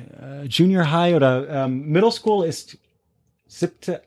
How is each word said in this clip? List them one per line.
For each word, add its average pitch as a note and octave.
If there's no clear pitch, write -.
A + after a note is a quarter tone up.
äh, C#3
Junior E3+
High F3
oder, C3+
ähm, C3+
Middle F#3+
School G#3
ist -
siebte, -